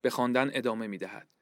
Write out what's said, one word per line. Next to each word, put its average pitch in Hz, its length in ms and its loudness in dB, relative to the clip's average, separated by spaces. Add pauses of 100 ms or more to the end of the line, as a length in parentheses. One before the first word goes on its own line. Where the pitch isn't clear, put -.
به 127 80 2
خواندن 127 440 2
ادامه 113 340 -2
می‌دهد. 98 400 -10 (140)